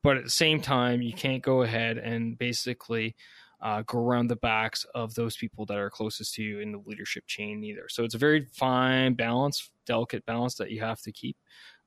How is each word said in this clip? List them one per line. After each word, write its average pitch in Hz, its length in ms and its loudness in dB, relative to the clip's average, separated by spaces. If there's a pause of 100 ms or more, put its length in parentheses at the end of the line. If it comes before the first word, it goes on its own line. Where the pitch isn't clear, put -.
But 139 160 6
at 120 60 -2
the 117 60 -10
same 156 320 4
time, 123 400 2
you 117 120 -4
can't 131 300 -2
go 131 180 4
ahead 113 360 0
and 117 400 -4
basically, 117 760 -4 (460)
uh, 107 220 -2
go 123 160 -4
around 120 280 4
the 120 80 0
backs 113 580 0
of 117 220 -4
those 117 220 -2
people 107 280 -6
that 101 120 -2
are 101 120 -2
closest - 460 -6
to 110 80 -6
you 104 160 -6
in 107 140 -6
the 101 120 -10
leadership 104 420 -10
chain 107 360 -6
either. 104 240 -12
So - 160 -4
it's 113 120 -4
a - 20 -6
very 147 340 6
fine 131 600 4
balance, 123 580 0 (140)
delicate 117 400 -2
balance 120 300 -2
that 95 160 -6
you 110 100 -6
have 113 220 -4
to 110 100 -12
keep, - 240 -8 (500)